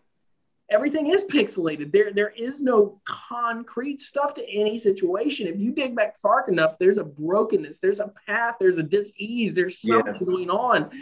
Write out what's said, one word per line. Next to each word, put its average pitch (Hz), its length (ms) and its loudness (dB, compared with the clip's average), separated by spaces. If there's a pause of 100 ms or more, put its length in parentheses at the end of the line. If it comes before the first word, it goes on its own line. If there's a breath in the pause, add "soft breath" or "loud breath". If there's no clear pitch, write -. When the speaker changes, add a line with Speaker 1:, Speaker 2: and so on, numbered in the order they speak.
(680)
Speaker 1:
everything 285 380 0
is 392 180 2
pixelated. 160 680 -2
There, 202 200 4
there 208 160 0
is 254 300 -8
no 226 480 2
concrete 240 920 -6
stuff 285 340 -2
to 262 140 -10
any 214 280 0
situation. 196 720 0
If 170 120 -6
you 220 120 0
dig 262 240 -4
back 214 240 0
far 247 300 2
enough, 160 300 2
there's 196 180 6
a 185 80 -2
brokenness, 156 760 -2
there's 202 220 0
a 208 100 -6 (140)
path, 233 340 -2
there's 185 180 4
a 160 60 -2
dis-ease, 208 720 -2
there's 180 260 0
something 226 260 2
Speaker 2:
Yes. 202 180 -6
Speaker 1:
going 180 240 -2
on 202 400 2 (120)